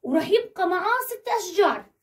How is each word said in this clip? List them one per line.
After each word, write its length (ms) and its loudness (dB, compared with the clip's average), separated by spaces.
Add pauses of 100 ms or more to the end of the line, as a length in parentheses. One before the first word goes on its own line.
ورح 280 0
يبقى 380 0
معاه 300 0 (100)
ست 200 -10
أشجار 640 0 (120)